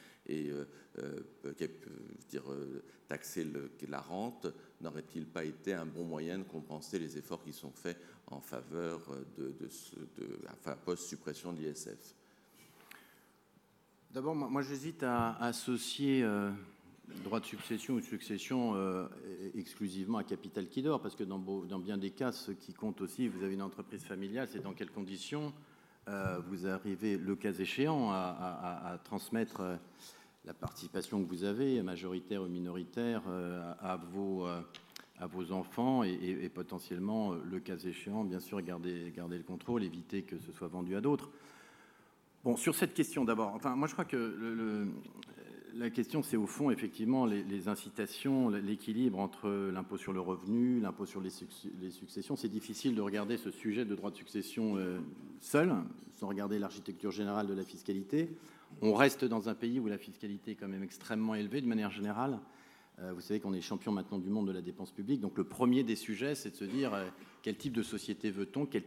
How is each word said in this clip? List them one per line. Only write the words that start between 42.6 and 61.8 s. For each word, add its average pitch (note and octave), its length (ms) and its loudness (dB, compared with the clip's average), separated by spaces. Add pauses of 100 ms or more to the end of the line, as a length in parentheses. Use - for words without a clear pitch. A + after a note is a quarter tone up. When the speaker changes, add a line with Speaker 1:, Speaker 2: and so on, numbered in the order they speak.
Speaker 2:
cette C3+ 200 2
question C#3+ 320 2
d'abord, A2 280 4
enfin, B2+ 220 0
moi C#3+ 120 4
je D#3 60 -8
crois F3+ 120 0
que - 100 0
le, A2+ 400 0
le, G#2+ 320 2 (880)
la A#2 140 0
question, A#2+ 340 2
c'est - 140 2
au G#2 100 6
fond, C#3 240 4
effectivement, A#2 540 4
les, G2+ 180 4
les F#2+ 240 -2
incitations, A2+ 800 2
l'équilibre G#2 720 4
entre G2 300 0 (240)
l'impôt F#2 240 -2
sur F#2+ 160 -4
le F#2 80 2
revenu, G#2+ 580 4
l'impôt G2 260 0
sur G2 140 -6
les F#2 120 -2
succ-, - 380 -10 (120)
les F#2 100 -4
successions. G2+ 460 -4
C'est - 100 0
difficile A2 480 0
de G#2+ 60 4
regarder G#2 340 2
ce A2 160 -2
sujet A2 320 0
de G#2 100 0
droit F#2+ 160 -2
de - 60 -4
succession, G#2 600 0
euh, F2+ 220 2 (420)
seul, D#3 340 6 (400)
sans G#2 120 -4
regarder G2+ 320 2
l'architecture G2+ 520 -2
générale G2+ 340 2
de G2 80 2
la F#2+ 120 0
fiscalité. G2+ 640 0 (520)
On G#2+ 120 8
reste C3+ 320 10
dans A2+ 240 2
un G#2+ 60 2
pays A#2+ 240 2
où A2+ 80 2
la G#2 100 0
fiscalité G2+ 540 -6
est G2+ 40 -6
quand G2 120 -6
même F#2+ 160 -2
extrêmement A2 520 0
élevée, G#2+ 240 0
de C3 80 2
manière G#2+ 240 4